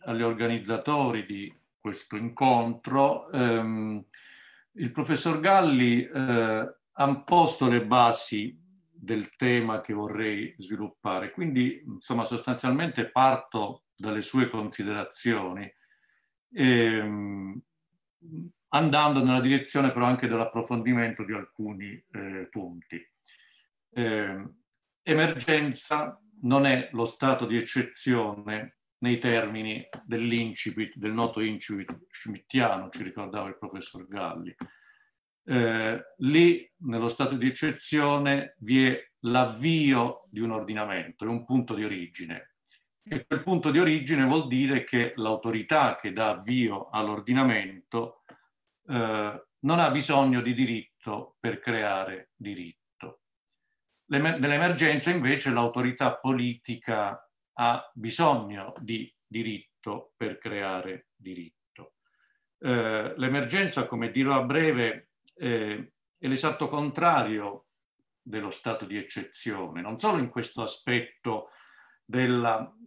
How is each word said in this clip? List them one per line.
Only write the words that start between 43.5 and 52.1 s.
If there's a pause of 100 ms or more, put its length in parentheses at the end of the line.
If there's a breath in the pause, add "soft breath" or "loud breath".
di
origine
vuol
dire
che
l'autorità
che
dà
avvio
all'ordinamento, (640 soft breath)
eh, (140)
non
ha
bisogno
di
diritto
per
creare